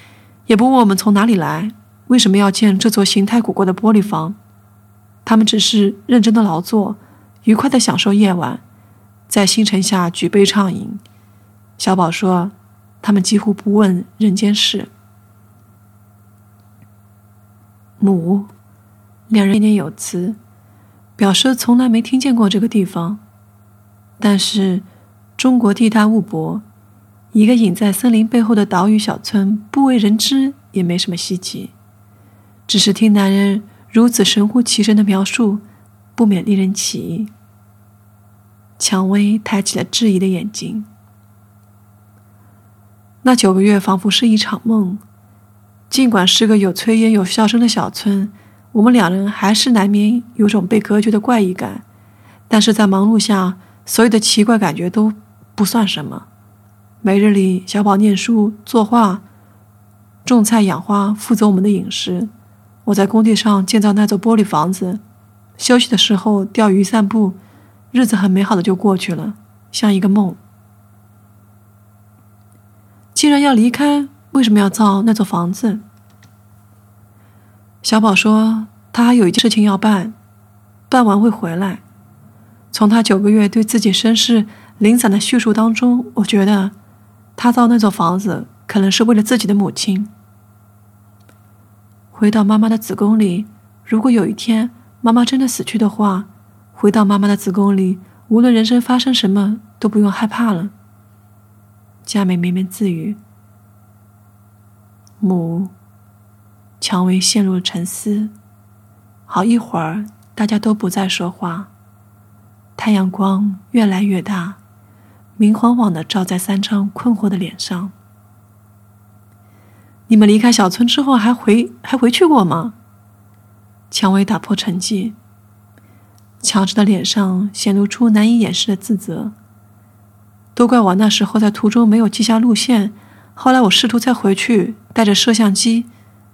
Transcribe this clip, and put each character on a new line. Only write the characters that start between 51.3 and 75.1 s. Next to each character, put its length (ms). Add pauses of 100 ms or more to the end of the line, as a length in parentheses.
异 100
感。 320 (640)
但 140
是 100
在 140
忙 240
碌 80
下， 400 (260)
所 220
有 20
的 120
奇 240
怪 160
感 160
觉 160
都 200 (440)
不 100
算 220
什 180
么。 220 (760)
每 160
日 140
里， 340
小 180
宝 140
念 180
书、 380 (100)
作 220
画、 380 (1000)
种 200
菜、 180
养 180
花、 320
负 220
责 140
我 40
们 120
的 60
饮 200
食。 400 (560)
我 80
在 140
工 160
地 120
上 300
建 160
造 120
那 120
座 160
玻 160
璃 80
房 260
子， 280 (580)
休 220
息 100
的 80
时 180
候 300
钓 240
鱼、 140
散 240
步， 260 (560)
日 160
子 100
很 140
美 140
好 120
的 60
就 140
过 200
去 200
了， 180 (380)
像 200
一 80
个 80
梦。 280 (2750)
既 160
然 100
要 140
离 180
开， 380 (220)
为 120
什 80
么 80
要 100
造 340
那 100